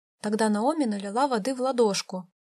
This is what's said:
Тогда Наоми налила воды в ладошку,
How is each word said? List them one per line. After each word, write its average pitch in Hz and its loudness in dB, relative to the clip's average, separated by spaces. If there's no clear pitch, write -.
Тогда 214 0
Наоми 262 2
налила 208 0
воды 247 -2
в 247 -6
ладошку, 226 0